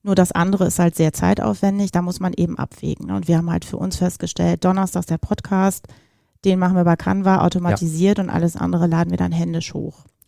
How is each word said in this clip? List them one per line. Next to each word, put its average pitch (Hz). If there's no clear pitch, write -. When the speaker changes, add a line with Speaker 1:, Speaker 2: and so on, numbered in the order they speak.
Speaker 1:
Nur 196
das 185
andere 185
ist -
halt 170
sehr 156
zeitaufwendig, 202
da 180
muss 180
man 185
eben 165
abwägen, -
ne? 98
Und 160
wir 165
haben 170
halt 170
für -
uns 185
festgestellt, 175
donnerstags 185
der 165
Podcast, -
den 185
machen 180
wir 175
bei 170
Canva 190
automatisiert 175
Speaker 2:
Ja. 196
Speaker 1:
und 180
alles 170
andere 175
laden 170
wir 175
dann 180
händisch 165
hoch. -